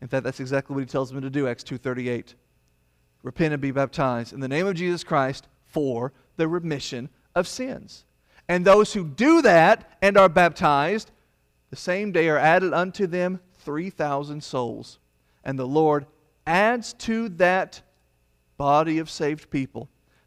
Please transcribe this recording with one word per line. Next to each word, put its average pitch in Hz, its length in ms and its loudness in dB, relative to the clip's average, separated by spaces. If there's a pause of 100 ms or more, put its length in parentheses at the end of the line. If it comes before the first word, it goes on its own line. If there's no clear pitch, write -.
In 127 60 -14
fact, 135 160 -4
that's 131 160 -8
exactly 135 340 -4
what 139 60 -4
he 131 60 -6
tells 135 240 -4
them 135 120 -10
to 135 80 -8
do, 139 180 -2
Acts 120 140 -8
two 131 160 -12
thirty-eight. 123 560 -6 (880)
"Repent 151 320 -2
and 139 80 -4
be 139 80 -2
baptized 127 640 -4
in 135 60 -12
the 131 80 -6
name 156 180 -2
of 196 80 -2
Jesus 175 300 -4
Christ 139 420 -2 (180)
for 131 480 -4 (240)
the 160 120 0
remission 156 600 -6 (260)
of 180 140 -2
sins." - 560 -12 (420)
And 180 180 0
those 202 280 8
who 196 120 -4
do 254 360 4
that 180 500 6 (120)
and 202 160 4
are 190 100 10
baptized, 170 800 2 (600)
the - 60 -18
same 196 360 -4
day 165 160 2
are 156 80 2
added 165 380 2
unto 185 320 -2
them 180 340 -4 (200)
three 160 280 -8
thousand 147 540 -6
souls. 117 560 -8 (460)
And 135 140 -6
the 127 100 -6
Lord 147 360 2 (420)
adds 214 480 0
to 226 360 -6
that 180 500 0 (800)
body 156 400 2
of 160 100 -6
saved 156 420 -6
people, 135 380 -8 (380)